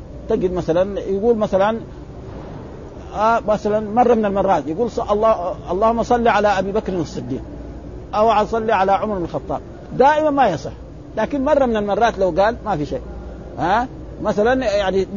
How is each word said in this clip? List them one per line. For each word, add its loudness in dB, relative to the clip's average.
تجد 2
مثلًا 0
يقول 2
مثلًا، 2
آه، 4
مثلًا 0
مرة 4
من 2
المرات 2
يقول: -2
"ص-، -4
الله، 2
اللهم 2
صل 2
على 4
أبي 0
بكر -2
الصديق"، -6
أو: 4
"صل 0
على 4
عمر 0
بن -4
الخطاب". -6
دائمًا 6
ما 4
يصح، -4
لكن -2
مرة 4
من 2
المرات 2
لو 2
قال 4
ما -2
في -2
شيء. -6
ها، 0
مثلًا، 2
يعني، 0